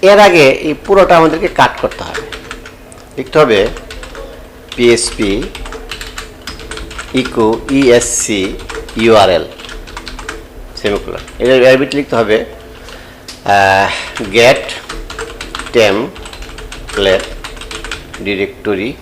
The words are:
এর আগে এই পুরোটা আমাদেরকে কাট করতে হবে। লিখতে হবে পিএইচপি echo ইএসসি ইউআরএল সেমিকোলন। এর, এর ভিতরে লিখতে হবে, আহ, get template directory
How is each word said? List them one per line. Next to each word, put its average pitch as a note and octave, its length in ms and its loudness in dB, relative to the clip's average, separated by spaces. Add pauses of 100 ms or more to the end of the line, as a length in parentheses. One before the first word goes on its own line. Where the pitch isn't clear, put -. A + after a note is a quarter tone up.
এর G3+ 160 8
আগে F3 320 8
এই D3+ 240 -2 (100)
পুরোটা G3 320 6
আমাদেরকে D#3+ 320 2
কাট - 340 0
করতে - 220 -6
হবে। D#3 180 -10 (920)
লিখতে C3+ 220 -2
হবে A2+ 300 4 (1080)
পিএইচপি A2+ 640 0 (1800)
echo A#2+ 260 0 (240)
ইএসসি A#2+ 720 2 (560)
ইউআরএল G2+ 480 4 (1300)
সেমিকোলন। F2+ 460 -4 (160)
এর, B2+ 240 2
এর C3 160 6
ভিতরে C#3 180 -2
লিখতে C3+ 200 -4
হবে, A2 280 0 (1000)
আহ, G2 460 4 (460)
get A#2+ 260 6 (1120)
template - 1500 -2 (1000)
directory G2 640 -4 (120)